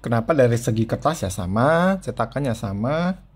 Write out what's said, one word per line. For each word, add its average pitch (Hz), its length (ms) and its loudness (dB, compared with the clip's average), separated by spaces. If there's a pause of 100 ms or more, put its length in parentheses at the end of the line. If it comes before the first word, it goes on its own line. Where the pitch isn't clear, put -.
Kenapa? 117 320 0
Dari 120 240 4
segi 113 320 0
kertas 151 320 -2
ya 95 80 -2
sama, 151 720 2
cetakannya 120 560 -4
sama 131 560 -2 (220)